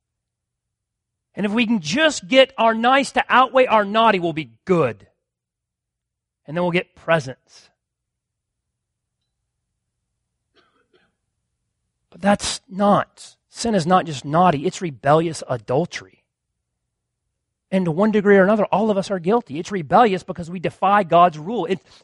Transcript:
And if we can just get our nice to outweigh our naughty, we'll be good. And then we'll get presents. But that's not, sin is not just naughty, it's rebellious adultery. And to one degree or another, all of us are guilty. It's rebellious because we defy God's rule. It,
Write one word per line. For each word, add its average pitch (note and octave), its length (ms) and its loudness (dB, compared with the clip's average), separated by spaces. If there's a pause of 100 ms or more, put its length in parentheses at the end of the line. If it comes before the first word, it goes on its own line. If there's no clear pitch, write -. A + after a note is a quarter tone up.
(1400)
And F#3+ 80 -4
if G3+ 60 -4
we A#3 140 0
can G#3+ 160 -2
just G3 480 -2
get C4 280 4
our A3+ 160 2
nice B3 380 0
to - 160 -2
outweigh B3+ 400 2
our G#3+ 160 2
naughty, G#3+ 380 0
we'll E3+ 100 -4
be C#3+ 220 -10 (100)
good. C3+ 420 -2 (1400)
And D3 80 -12
then F3 80 -2
we'll F3 80 -2
get F3+ 240 -4
presents. - 760 -6 (4000)
But F3 120 -20
that's - 480 -2
not, G3 640 -2 (140)
sin A3+ 260 -6
is D#3+ 100 -2
not F#3 200 2
just D3 180 -10
naughty, D3+ 420 0
it's - 160 -6
rebellious D#3 680 0
adultery. B2+ 720 -6 (1500)
And F#3+ 140 -2
to E3+ 80 -2
one G3+ 200 0
degree G3+ 260 4
or F#3 80 6
another, G#3 220 2
all G#3+ 220 0
of G3 80 -2
us G3 140 -6
are F#3+ 80 -4
guilty. E3+ 400 -2
It's F#3 140 -10
rebellious F#3 500 2
because E3+ 260 -12
we F#3 100 -12
defy G3 440 0
God's E3+ 340 4
rule. F3 280 -6
It, F#3 160 -4 (220)